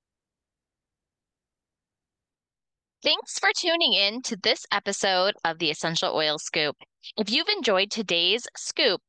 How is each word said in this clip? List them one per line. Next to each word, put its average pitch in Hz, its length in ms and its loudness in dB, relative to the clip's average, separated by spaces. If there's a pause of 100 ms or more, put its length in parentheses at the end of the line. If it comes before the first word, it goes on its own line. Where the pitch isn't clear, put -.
(3000)
Thanks - 380 -2
for 381 160 2
tuning 330 380 2
in 202 300 2
to 233 120 -6
this 220 360 -2
episode 196 640 0 (120)
of 165 120 -2
The 165 140 0
Essential 165 440 -2
Oil 151 220 2
Scoop. 151 380 -2 (420)
If 202 140 -2
you've 311 160 0
enjoyed 226 440 0
today's 185 540 0 (120)
scoop - 520 0